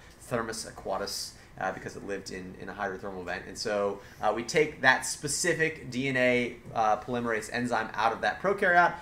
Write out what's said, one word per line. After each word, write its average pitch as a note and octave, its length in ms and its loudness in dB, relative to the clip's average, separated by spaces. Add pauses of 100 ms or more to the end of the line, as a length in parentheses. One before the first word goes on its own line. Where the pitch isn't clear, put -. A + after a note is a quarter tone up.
(200)
Thermus A2+ 500 -6
aquatus, - 600 -6 (280)
uh, F#2+ 120 -2
because F#2+ 240 -10
it - 120 -12
lived G2 240 -6
in, F#2 280 -10
in F#2+ 80 -12
a F#2 60 -10
hydrothermal F#2+ 500 -8
vent. F2+ 240 -8
And F#2+ 100 -12
so, G2+ 420 0 (220)
uh, G#2+ 140 2
we A#2 80 -4
take D3+ 380 0
that C3 240 6
specific D#3 840 0
D C3 160 -2
N C3 100 0
A, B2 380 4 (180)
uh, G#2+ 240 4
polymerase A#2 560 -2
enzyme A#2+ 400 0
out G#2+ 180 4
of - 100 -6
that G#2+ 200 0
prokaryote F3+ 600 6